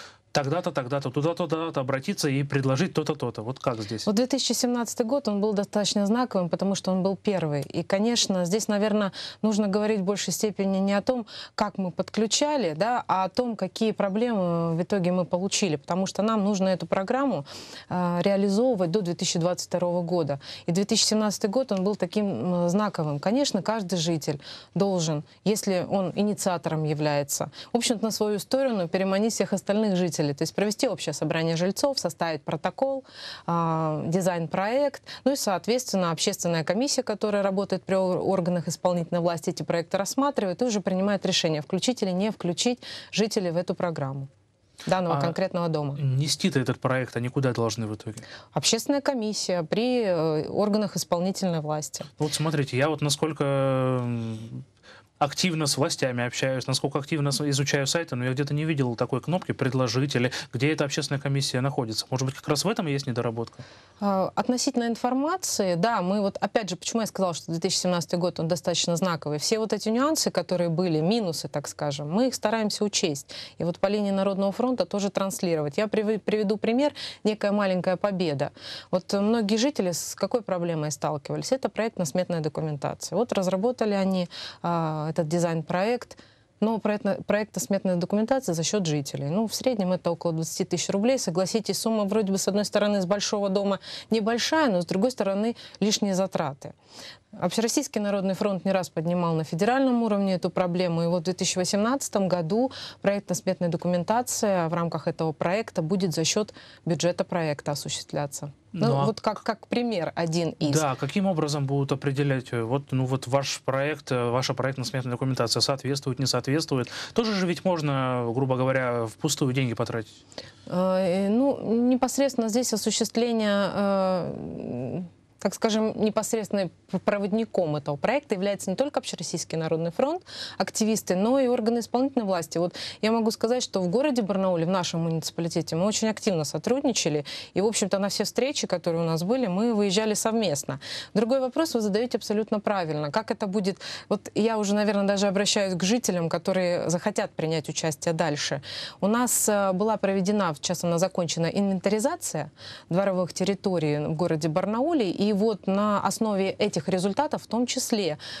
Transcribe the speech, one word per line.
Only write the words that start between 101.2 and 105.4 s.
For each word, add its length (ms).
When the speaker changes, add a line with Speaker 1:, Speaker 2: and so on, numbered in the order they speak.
Speaker 2:
в 20
две 100
тысячи 240
восемнадцатом 720
году 420
проектно-сметная 680
документация 1000
в 40
рамках 340
этого 260
проекта 480